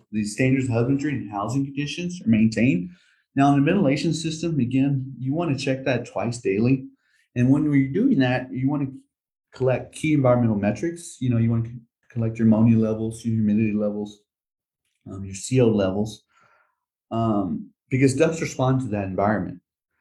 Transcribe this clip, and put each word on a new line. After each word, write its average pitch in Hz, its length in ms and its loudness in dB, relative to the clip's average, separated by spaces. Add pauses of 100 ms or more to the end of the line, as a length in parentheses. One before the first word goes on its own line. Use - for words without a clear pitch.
(120)
the 107 120 -2
standards 131 420 0
of 113 60 -4
husbandry 135 420 0
and 104 180 -8
housing 117 340 -2
conditions 147 560 -8
are 113 80 -2
maintained. 113 600 2 (440)
Now, 139 180 4
in 139 60 4
the 147 120 2
ventilation 156 420 0
system, 160 460 -4
again, 131 580 -2
you 131 160 -6
want 160 240 -2
to - 60 -8
check 131 220 -4
that 123 200 -2
twice 107 340 -6
daily. 117 480 0 (480)
And 123 140 2
when 147 140 4
you're 139 280 2
doing 202 280 2
that, 127 320 0
you 131 180 -2
want 147 140 -2
to 131 100 -6 (600)
collect 127 400 -2
key 156 200 -2
environmental 120 440 4
metrics. 135 640 -4
You 127 120 0
know, 117 60 2
you 113 140 2
want 113 140 0
to 117 60 -10
c-, 123 80 -14 (300)
collect 113 300 -4
your 113 80 4
ammonia 113 300 6
levels, 110 480 -2
your 113 100 0
humidity 107 380 2
levels, 104 460 -4 (920)
um, 98 140 -10
your 95 100 -12
C 127 240 0
O 120 80 6
levels, 104 560 0 (880)
um, 104 600 -2 (180)
because 131 260 4
ducks 160 240 2
respond 131 400 0
to 120 80 -4
that 101 160 -4
environment. 95 560 -2 (420)